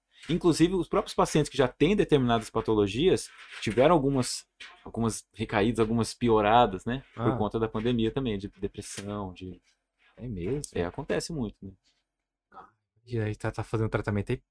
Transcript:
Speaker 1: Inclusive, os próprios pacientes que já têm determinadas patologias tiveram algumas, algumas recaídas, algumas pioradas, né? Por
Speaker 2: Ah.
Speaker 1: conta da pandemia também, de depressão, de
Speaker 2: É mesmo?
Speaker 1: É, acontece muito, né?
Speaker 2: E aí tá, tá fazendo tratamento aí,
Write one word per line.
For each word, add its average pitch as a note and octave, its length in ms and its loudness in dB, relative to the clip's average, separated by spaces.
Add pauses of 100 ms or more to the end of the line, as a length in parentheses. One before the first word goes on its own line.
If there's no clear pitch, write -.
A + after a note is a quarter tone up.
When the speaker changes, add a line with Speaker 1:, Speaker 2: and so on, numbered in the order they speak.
(300)
Speaker 1:
Inclusive, E3+ 460 2
os E3+ 140 -4
próprios - 260 -2
pacientes E3 340 2
que - 60 -16
já B2+ 140 4
têm E3+ 260 2
determinadas B2 540 2
patologias A2+ 800 2 (320)
tiveram B2 340 4
algumas, C#3 500 0 (380)
algumas - 500 -4
recaídas, A2 460 0
algumas A2+ 340 2
pioradas, A2 720 4
né? B2+ 220 -6 (100)
Por A2+ 140 -10
Speaker 2:
Ah. G#2+ 80 -2
Speaker 1:
conta G#2 200 -2
da A2 120 0
pandemia A2+ 420 -2
também, A#2+ 260 -4
de G2 120 -8
depressão, G2+ 840 -10
de F2+ 280 -16 (560)
Speaker 2:
É A2 100 -12
mesmo? A2 340 -4 (120)
Speaker 1:
É, - 100 -2
acontece D#3 480 -6
muito, B2 240 -6 (100)
né? F#2+ 60 -14 (1400)
Speaker 2:
E A#2 100 -6
aí G#2+ 180 -2
tá, - 140 -6
tá G#2+ 140 -8
fazendo A2 260 -2
tratamento G#2 420 -2
aí, B2+ 80 -2 (100)